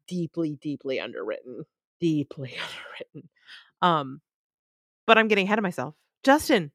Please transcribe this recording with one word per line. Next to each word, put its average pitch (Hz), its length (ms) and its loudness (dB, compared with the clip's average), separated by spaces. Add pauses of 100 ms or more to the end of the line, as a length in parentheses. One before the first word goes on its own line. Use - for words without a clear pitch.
deeply, 165 540 -4
deeply 139 380 -6
underwritten. 104 640 -8 (360)
Deeply 151 580 -4
<laughs> - 0 -
underwritten. - 720 -14 (520)
Um, 151 400 0 (840)
but 220 100 8
I'm 220 100 6
getting 202 200 2
ahead 208 120 2
of 220 40 0
myself. 156 320 -4 (280)
Justin, 269 520 4